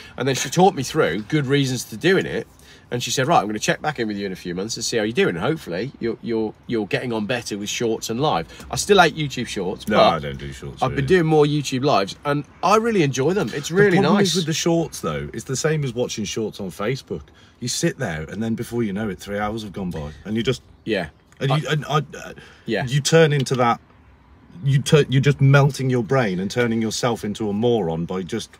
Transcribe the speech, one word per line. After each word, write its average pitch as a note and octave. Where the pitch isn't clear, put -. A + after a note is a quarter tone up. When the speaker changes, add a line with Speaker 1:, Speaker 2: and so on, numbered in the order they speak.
Speaker 1:
And B2+
then C3+
she C#3
taught F#3
me C3+
through G#2+
good D3+
reasons C3
to A2
doing D3+
it. D2+
And B2
she -
said, B2+
"Right, D#3+
I'm F#2+
gonna G#2+
check -
back D3+
in A2+
with G#2
you G2+
in F#2
a F2+
few F2
months G2
and A2+
see A#2+
how G#2+
you're A2
doing. C3
Hopefully, A2
you're, A2+
you're, A2
you're A2
getting B2+
on A2
better A2+
with G2+
Shorts A2+
and A2+
Live." G2+
I -
still G3
hate E3
YouTube D3+
Shorts, F#2+
Speaker 2:
No, -
Speaker 1:
but B2
Speaker 2:
I D#2+
don't C#2+
do C#2
Shorts, -
Speaker 1:
I've C3
been C#3
Speaker 2:
really. C#3
Speaker 1:
doing F3
more D#3
YouTube C#3+
Lives, G#2
and D3
I F#3+
really A3
enjoy C#3
them. F3
It's D3
really G3+
Speaker 2:
The E3+
problem G3
Speaker 1:
nice. G3+
Speaker 2:
is D#3
with F3+
the D#3
Shorts, E3
though, D2
it's A#2
the C3
same D3+
as B2
watching A2+
Shorts -
on G2
Facebook. G2+
You B2
sit -
there, E2
and F#2+
then A2+
before A#2
you G2+
know G#2+
it, F2+
three G2+
hours G#2+
have G2
gone F#2+
by, D2+
and G#2
you A#2
just B2
Speaker 1:
Yeah. G2
Speaker 2:
and C#3
Speaker 1:
I D3
Speaker 2:
you, D#3
and D3+
I, D3
uh, -
Speaker 1:
Yeah. G#2+
Speaker 2:
you C#3
turn D#3+
into C#3
that. A#2+
You C#3
tur-, D3+
you're C3
just C#3
melting C3+
your B2
brain G#2+
and G2+
turning A2+
yourself A2
into G#2+
a G2+
moron G2+
by F#2
just G2